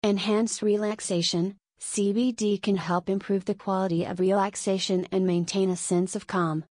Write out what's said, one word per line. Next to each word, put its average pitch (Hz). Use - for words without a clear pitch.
Enhance 208
relaxation, 202
C 202
B 247
D 214
can 196
help 175
improve 196
the 208
quality 190
of 175
relaxation 190
and 185
maintain 180
a 180
sense 180
of 202
calm. 165